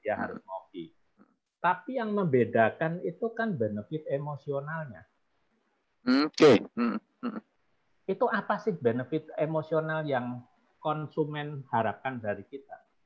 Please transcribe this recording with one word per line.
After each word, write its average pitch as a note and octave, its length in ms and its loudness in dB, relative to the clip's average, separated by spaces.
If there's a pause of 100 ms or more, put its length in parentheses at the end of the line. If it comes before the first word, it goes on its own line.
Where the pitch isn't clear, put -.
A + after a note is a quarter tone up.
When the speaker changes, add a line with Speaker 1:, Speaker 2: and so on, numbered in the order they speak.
Speaker 1:
dia G#2 140 0
Speaker 2:
Hmm. G2 80 -6
Speaker 1:
harus - 180 -10
ngopi. F#2 480 -12 (640)
Tapi - 380 -2
yang A3+ 160 -2
membedakan C#3+ 920 2
itu A3+ 300 -4
kan A3+ 240 -2
benefit G#2+ 500 -4
emosionalnya. C#3+ 1000 -6 (960)
Speaker 2:
Hmm, C3+ 240 4
oke. D3+ 240 8 (240)
Hmm. A#2 220 0 (260)
Hmm. A#2 160 -6 (640)
Speaker 1:
Itu F#3+ 240 0
apa G3 300 -2
sih G3+ 160 -2
benefit B2+ 640 -2
emosional D#3 640 -2
yang B2 400 -4 (340)
konsumen D3+ 920 -4
harapkan A#2 500 -2
dari G2+ 240 -6
kita? - 320 -16 (300)